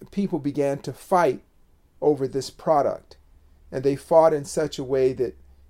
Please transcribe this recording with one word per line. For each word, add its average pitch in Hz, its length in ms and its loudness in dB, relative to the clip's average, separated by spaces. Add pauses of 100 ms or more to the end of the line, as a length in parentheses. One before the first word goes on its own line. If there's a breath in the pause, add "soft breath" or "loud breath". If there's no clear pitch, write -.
people 185 300 -4
began 139 400 -2
to 135 140 -12
fight 170 500 0 (580)
over 139 260 2
this 131 220 -6
product, - 680 -2 (540)
and 131 120 -6
they 139 120 2
fought 160 380 4
in 143 100 -4
such 151 360 -6
a 139 40 -8
way 131 300 0
that 120 240 -4 (320)